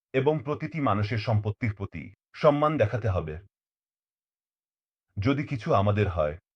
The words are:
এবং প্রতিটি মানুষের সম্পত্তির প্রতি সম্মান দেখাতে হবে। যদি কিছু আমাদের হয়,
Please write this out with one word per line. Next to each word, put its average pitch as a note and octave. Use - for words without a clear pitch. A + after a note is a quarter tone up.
এবং C#3+
প্রতিটি D3+
মানুষের G#2+
সম্পত্তির G#2+
প্রতি F#2+
সম্মান D3+
দেখাতে A2+
হবে। D#2+
যদি C3+
কিছু C#3+
আমাদের G2+
হয়, D#2+